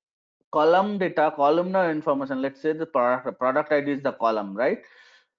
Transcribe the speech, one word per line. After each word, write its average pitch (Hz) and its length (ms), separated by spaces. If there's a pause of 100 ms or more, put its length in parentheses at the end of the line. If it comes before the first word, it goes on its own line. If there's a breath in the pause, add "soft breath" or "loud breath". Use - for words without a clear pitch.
(500)
column 180 480
data, 156 380
columnar 175 540
information. 139 500
Let's 135 220
say 156 100
the 160 140
product, 127 520
product 135 320
I 147 120
D 143 100
is 135 100
the 135 100
column, 107 440
right? 135 220 (600 soft breath)